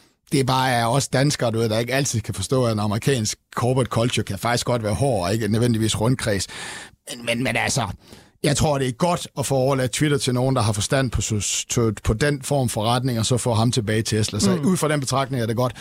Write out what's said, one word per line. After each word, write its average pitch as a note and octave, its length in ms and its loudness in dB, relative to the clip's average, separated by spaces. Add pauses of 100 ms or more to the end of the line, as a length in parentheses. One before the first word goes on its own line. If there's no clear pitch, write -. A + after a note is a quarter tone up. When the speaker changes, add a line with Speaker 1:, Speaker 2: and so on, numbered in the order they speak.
(320)
Speaker 1:
det C3+ 140 2
bare C3 240 2
er A#2+ 160 2
os B2+ 220 0
danskere, C3 420 2
du A2 80 -2
ved, A2+ 100 2
der G#2+ 100 0
ikke A#2+ 160 -2
altid C3+ 260 0
kan G#2 140 -6
forstå, B2 300 0
at A#2 80 2
en G#2+ 80 0
amerikansk G#2+ 580 0 (160)
corporate B2+ 360 0
culture A2+ 340 0
kan F#2+ 140 -8
faktisk A#2+ 280 -2
godt A#2+ 160 0
være G#2 120 0
hård, G2+ 320 0
og F#2+ 80 0
ikke A2+ 140 0
nødvendigvis A2 520 2
rundkreds. G#2+ 460 0 (680)
Men, A#2+ 100 -14
men, A#2 180 -2
men A#2+ 120 -2
altså, A2 300 0 (560)
jeg C#3 140 2
tror, D3 220 2
det C3 100 0
er B2+ 40 -2
godt F3 360 0 (100)
at C3+ 80 -4
få - 80 0
overladt C3 360 2
Twitter D3 280 2
til B2 160 0
nogen, B2+ 220 2
der B2 60 4
har A2 100 2
forstand B2+ 380 0
på - 100 -2
sus-, - 500 -2
to-, A2+ 200 2 (140)
på A2+ 100 2
den C#3+ 280 0
form C3+ 260 0
forretning, A#2+ 500 0
og G#2+ 80 0
så B2+ 120 2
få A#2+ 160 0
ham A2+ 180 4
tilbage A2 260 0
i A2+ 40 2
Tesla. G#2+ 380 0
Så G3 160 4
Speaker 2:
Mm. D3+ 100 -2
Speaker 1:
ud F#3 100 4
fra D#3 120 0
den D3+ 120 0
betragtning C3 420 -2
er A2 40 0
det A2+ 100 -2
godt, B2 240 0